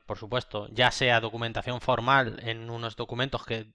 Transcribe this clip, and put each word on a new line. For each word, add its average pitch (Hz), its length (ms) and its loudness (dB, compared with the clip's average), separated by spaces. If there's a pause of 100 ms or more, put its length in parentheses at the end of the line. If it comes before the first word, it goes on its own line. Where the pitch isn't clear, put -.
por 104 120 -6
supuesto, 107 540 -4
ya 123 200 6
sea 120 280 4
documentación 117 600 -4
formal 123 640 4
en 113 260 -6
unos 117 260 -6
documentos 120 500 -4
que, 110 300 -6